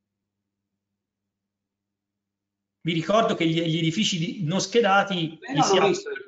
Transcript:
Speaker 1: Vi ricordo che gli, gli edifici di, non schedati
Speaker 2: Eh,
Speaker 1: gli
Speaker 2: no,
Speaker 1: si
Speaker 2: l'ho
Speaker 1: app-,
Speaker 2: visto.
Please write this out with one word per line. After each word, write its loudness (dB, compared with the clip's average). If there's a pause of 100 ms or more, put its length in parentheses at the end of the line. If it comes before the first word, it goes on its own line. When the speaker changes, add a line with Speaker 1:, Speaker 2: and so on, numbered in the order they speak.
(2750)
Speaker 1:
Vi -2
ricordo 0
che 0
gli, 0
gli 0
edifici -2
di, -6
non -2
schedati 0
Speaker 2:
Eh, -10
Speaker 1:
gli -2
Speaker 2:
no, 4
Speaker 1:
si 2
Speaker 2:
l'ho 4
Speaker 1:
app-, 4
Speaker 2:
visto. -2 (180)